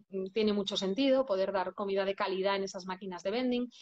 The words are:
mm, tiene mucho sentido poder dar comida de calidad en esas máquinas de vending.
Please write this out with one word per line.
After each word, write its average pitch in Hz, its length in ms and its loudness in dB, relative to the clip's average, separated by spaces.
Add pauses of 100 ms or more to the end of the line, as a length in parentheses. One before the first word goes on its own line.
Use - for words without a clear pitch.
mm, 190 240 -6
tiene 214 200 2
mucho 202 240 -2
sentido 262 480 2
poder 196 260 2
dar 185 220 -2
comida 196 320 0
de 196 100 0
calidad 190 400 0
en 196 80 0
esas 190 220 -8
máquinas 185 380 -8
de 196 80 -2
vending. 247 380 0 (120)